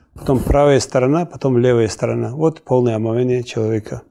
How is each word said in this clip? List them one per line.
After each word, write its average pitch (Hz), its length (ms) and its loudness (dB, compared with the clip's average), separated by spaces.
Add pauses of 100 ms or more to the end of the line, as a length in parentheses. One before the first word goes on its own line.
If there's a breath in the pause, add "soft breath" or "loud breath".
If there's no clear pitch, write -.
(140 soft breath)
потом 131 280 -2
правая 143 380 4
сторона, 143 460 0
потом 131 320 -2
левая 120 300 2
сторона. 117 460 -4
Вот 156 280 -2
полное 123 340 0
омовение 123 460 -2
человека. 110 680 -4